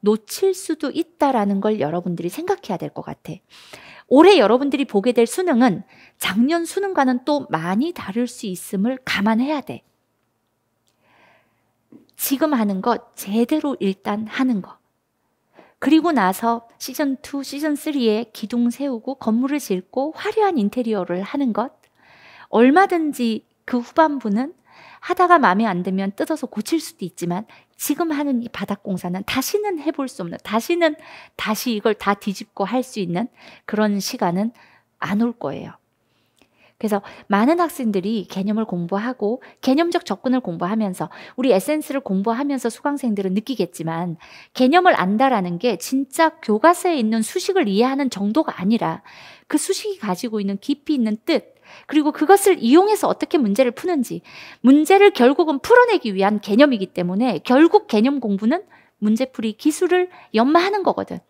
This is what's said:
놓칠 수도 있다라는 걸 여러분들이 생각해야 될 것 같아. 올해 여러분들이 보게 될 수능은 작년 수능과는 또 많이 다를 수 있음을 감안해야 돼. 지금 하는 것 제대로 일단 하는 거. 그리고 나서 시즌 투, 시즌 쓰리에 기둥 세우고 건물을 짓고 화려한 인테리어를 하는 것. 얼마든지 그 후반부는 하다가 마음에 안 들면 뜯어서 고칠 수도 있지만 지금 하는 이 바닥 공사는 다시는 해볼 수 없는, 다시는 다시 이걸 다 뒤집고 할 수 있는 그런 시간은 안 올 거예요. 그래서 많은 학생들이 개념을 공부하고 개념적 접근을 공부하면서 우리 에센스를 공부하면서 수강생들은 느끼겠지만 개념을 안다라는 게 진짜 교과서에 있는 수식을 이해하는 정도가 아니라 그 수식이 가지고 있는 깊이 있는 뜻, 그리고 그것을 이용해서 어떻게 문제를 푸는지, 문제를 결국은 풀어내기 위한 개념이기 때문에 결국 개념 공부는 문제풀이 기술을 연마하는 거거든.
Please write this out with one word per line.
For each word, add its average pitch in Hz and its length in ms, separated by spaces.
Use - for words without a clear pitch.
놓칠 220 540
수도 311 360
있다라는 226 680
걸 214 180
여러분들이 175 500
생각해야 339 480
될 151 140
것 - 120
같아. - 300
올해 339 300
여러분들이 254 480
보게 208 260
될 233 140
수능은 254 580
작년 269 460
수능과는 302 600
또 294 240
많이 190 440
다를 233 340
수 - 200
있음을 202 580
감안해야 233 560
돼. - 240
지금 294 380
하는 202 260
것 - 360
제대로 240 640
일단 208 460
하는 240 360
거. - 160
그리고 320 340
나서 233 540
시즌 269 440
투, 277 200
시즌 294 320
쓰리에 240 580
기둥 240 380
세우고 262 460
건물을 262 420
짓고 254 580
화려한 403 400
인테리어를 202 680
하는 269 300
것. 226 200
얼마든지 277 960
그 - 140
후반부는 269 760
하다가 349 380
마음에 214 280
안 180 160
들면 196 300
뜯어서 311 340
고칠 302 340
수도 - 240
있지만 175 400
지금 320 340
하는 277 320
이 240 60
바닥 - 340
공사는 185 440
다시는 392 540
해볼 285 280
수 - 140
없는, 170 200
다시는 311 520
다시 220 380
이걸 214 200
다 202 200
뒤집고 202 500
할 240 180
수 - 180
있는 175 280
그런 208 340
시간은 202 520
안 202 220
올 233 120
거예요. 127 400
그래서 208 260
많은 247 320
학생들이 214 680
개념을 208 360
공부하고 202 760
개념적 339 440
접근을 254 360
공부하면서 180 680
우리 254 160
에센스를 277 480
공부하면서 233 680
수강생들은 226 640
느끼겠지만 175 840
개념을 339 440
안다라는 196 600
게 226 200
진짜 277 520
교과서에 320 560
있는 226 260
수식을 359 460
이해하는 254 420
정도가 208 500
아니라 180 420
그 - 100
수식이 381 420
가지고 214 420
있는 196 180
깊이 285 360
있는 220 300
뜻, - 280
그리고 294 260
그것을 381 500
이용해서 349 460
어떻게 - 300
문제를 240 340
푸는지, 254 500
문제를 339 520
결국은 285 480
풀어내기 453 540
위한 202 260
개념이기 214 460
때문에 185 580
결국 330 420
개념 254 340
공부는 220 440
문제풀이 220 560
기술을 359 560
연마하는 339 480
거거든. - 360